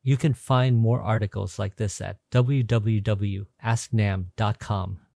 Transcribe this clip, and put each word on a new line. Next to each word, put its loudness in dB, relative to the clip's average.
You 4
can 2
find 2
more 4
articles -2
like -4
this -4
at -8
w 2
w 2
w -2
ask -2
nam 0
dot -2
com. -4